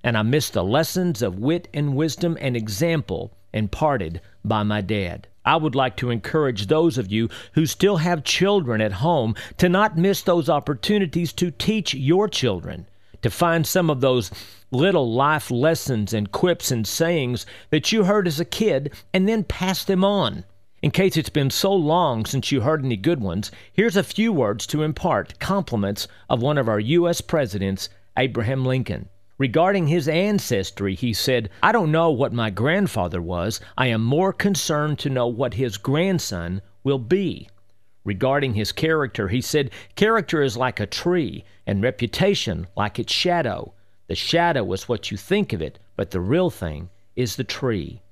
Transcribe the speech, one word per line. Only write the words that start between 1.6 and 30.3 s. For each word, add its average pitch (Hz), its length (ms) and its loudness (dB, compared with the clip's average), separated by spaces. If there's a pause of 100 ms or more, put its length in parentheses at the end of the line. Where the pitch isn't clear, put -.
and 147 220 -2
wisdom 160 460 -2
and 127 160 -2
example 110 720 -2 (220)
imparted 104 680 0 (240)
by 107 200 0
my 104 180 0
dad. 92 480 -4 (160)
I 143 100 6
would 156 180 0
like 131 220 0
to 123 140 -4
encourage 120 580 -2
those 156 300 4
of 101 160 -4
you 113 160 0 (240)
who 160 120 4
still 196 300 2
have 165 300 0
children 170 560 2
at 107 100 2
home 117 420 0 (240)
to 180 120 4
not 190 280 2
miss 190 240 2
those 170 280 2
opportunities 165 800 0
to 180 180 -2
teach - 440 -2
your 160 340 2
children, 90 600 -4 (340)
to 117 80 2
find 165 360 2
some 175 240 2
of 131 120 0
those 127 300 2 (380)
little 135 440 2
life 143 360 2
lessons 127 640 0
and 104 200 -2
quips - 380 2
and 113 140 0
sayings 147 600 0 (240)
that - 240 2
you 220 100 4
heard 196 240 4
as 156 140 -2
a - 20 0
kid 147 480 0 (220)
and 190 160 4
then 220 160 0
pass - 400 -2
them 190 180 2
on. 190 400 0 (380)
In 151 100 2
case 185 260 2
it's 156 120 -2
been 139 200 2
so 196 240 0
long 151 540 2
since - 240 -2
you 131 100 2
heard 143 240 0
any 120 120 0
good 147 220 0
ones, 98 300 -4 (240)
here's 202 240 2
a 185 60 2
few 220 280 0
words 117 360 0
to 151 160 -2
impart 151 560 -2
compliments 107 680 -2 (220)
of 117 140 2
one 147 160 2
of 113 100 0
our 107 100 2
U 170 300 2
S 170 120 -2
presidents, 98 680 -2 (260)
Abraham 127 480 -2
Lincoln. 127 460 -2 (300)
Regarding 160 480 2
his 156 200 2
ancestry, 151 840 0